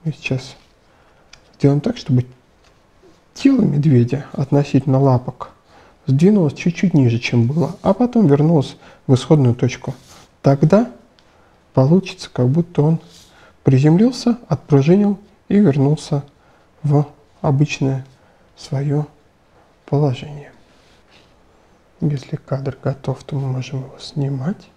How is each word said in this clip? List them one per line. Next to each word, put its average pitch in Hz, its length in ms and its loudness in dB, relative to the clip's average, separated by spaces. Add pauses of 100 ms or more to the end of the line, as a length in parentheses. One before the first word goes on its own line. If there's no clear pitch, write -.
Мы 160 80 -6
сейчас - 440 -8 (1000)
сделаем 143 220 2
так, - 160 -4
чтобы 127 300 -2 (1080)
тело 269 260 0
медведя 143 720 0
относительно 139 680 -2
лапок 127 500 -2 (560)
сдвинулось 160 480 2
чуть-чуть 180 400 -2
ниже, 120 240 2
чем 117 280 0
было, 151 360 -2
а 190 100 0
потом 240 340 0
вернулось 147 500 2 (300)
в 135 80 4
исходную 131 400 2
точку. - 400 -4 (460)
Тогда 160 500 2 (840)
получится, 165 580 0
как 127 160 0
будто 156 340 -2
он 160 180 0 (640)
приземлился, 175 760 2 (100)
отпружинил 180 680 2 (300)
и 202 100 2
вернулся 147 680 0 (580)
в 147 240 0 (340)
обычное 135 680 -2 (500)
своё 143 500 -4 (800)
положение. 143 680 -4 (1500)
Если 147 360 -6
кадр 135 460 -8
готов, 131 420 -8
то 151 120 -10
мы 135 120 -6
можем 131 320 -8
его 131 180 -18
снимать. 139 800 -8